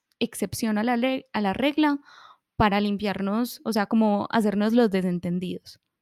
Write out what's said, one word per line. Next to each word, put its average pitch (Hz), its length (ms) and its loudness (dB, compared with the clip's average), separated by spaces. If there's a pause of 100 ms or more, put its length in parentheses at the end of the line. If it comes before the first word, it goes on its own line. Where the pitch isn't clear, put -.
(200)
excepción 214 580 -4
a 208 60 0
la 247 140 0
le-, 262 360 -2
a 214 80 -2
la 190 120 0
regla 285 460 2 (560)
para 208 240 4
limpiarnos, 202 840 -2
o 220 80 -2
sea, 202 140 0
como 214 420 2
hacernos 208 440 0
los 233 180 6
desentendidos, 180 880 -4 (220)